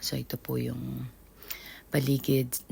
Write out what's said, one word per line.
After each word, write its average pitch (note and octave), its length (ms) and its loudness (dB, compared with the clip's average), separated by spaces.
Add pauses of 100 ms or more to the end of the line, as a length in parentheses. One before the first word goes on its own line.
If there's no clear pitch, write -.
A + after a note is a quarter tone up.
So, B2+ 160 -2
ito - 160 -6
po B2 240 -2
yung B2 480 -4 (800)
paligid C3+ 640 4 (180)